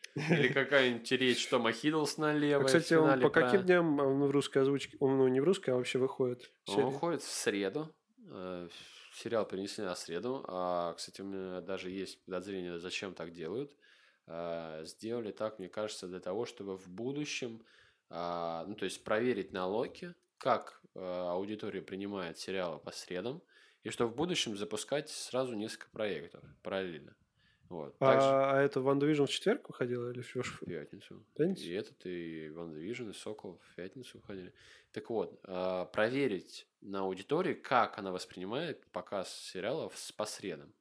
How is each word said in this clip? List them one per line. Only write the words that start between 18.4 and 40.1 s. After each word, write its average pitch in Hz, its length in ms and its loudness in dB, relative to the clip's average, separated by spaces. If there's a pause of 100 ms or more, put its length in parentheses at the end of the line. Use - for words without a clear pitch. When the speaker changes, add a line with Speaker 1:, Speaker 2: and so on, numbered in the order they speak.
Speaker 1:
ну, 104 80 -6
то 101 120 -6
есть - 180 -6
проверить 107 480 0
на 92 140 0
Локи, 139 480 -4 (240)
как, - 420 2 (140)
э, - 60 -12
аудитория 92 800 -4
принимает 95 560 -6
сериалы 90 400 -2
по 87 140 -12
средам, 110 500 -6 (400)
и 110 80 -6
что 120 160 0
в 113 80 -4
будущем 147 420 -2
запускать 110 540 -4
сразу 127 440 -4
несколько 107 360 -6
проектов 85 540 -4 (180)
параллельно. 90 540 -4 (520)
Вот. 80 320 -10
Speaker 2:
А, 135 120 8
Speaker 1:
Также 135 160 8
Speaker 2:
а 135 340 4
это 139 180 2
WandaVision 143 460 4
в - 40 -2
четверг - 380 0
выходила 123 440 -4
или 123 100 -8
в 120 40 -10 (100)
Speaker 1:
В - 280 -6
пятницу. 92 600 -10 (100)
Speaker 2:
В - 20 -18
пятницу? 165 280 0
Speaker 1:
И 82 80 -6
этот, - 340 -6
и 82 480 -8
WandaVision, 85 560 -8
и 87 40 -12
Сокол 104 440 -12 (140)
в - 20 -20
пятницу 98 440 -14
выходили. 92 360 -12 (380)
Так - 180 -10
вот, 104 340 -2
а, 92 420 0
проверить 113 800 0 (120)
на 98 200 -6
аудитории, 107 540 0
как 117 440 2
она 95 140 -4
воспринимает 107 800 -6
показ 90 420 -6
сериалов 107 640 -6
с-, - 160 -10